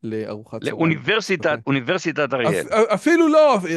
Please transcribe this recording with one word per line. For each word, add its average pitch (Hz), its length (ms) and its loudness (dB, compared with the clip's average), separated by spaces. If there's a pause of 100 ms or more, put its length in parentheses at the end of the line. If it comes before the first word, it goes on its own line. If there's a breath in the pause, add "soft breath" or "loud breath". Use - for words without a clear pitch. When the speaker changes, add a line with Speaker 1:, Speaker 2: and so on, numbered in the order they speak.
Speaker 1:
לארוחת 110 580 -8
צהריים. - 180 -6
Speaker 2:
לאוניברסיטת, 165 680 0
Speaker 1:
אוקיי? 151 200 -2
Speaker 2:
אוניברסיטת 139 680 -2
אריאל. 131 320 -2
Speaker 1:
אפ-, 226 280 0
אפילו 320 340 2
לא, 294 300 6 (180)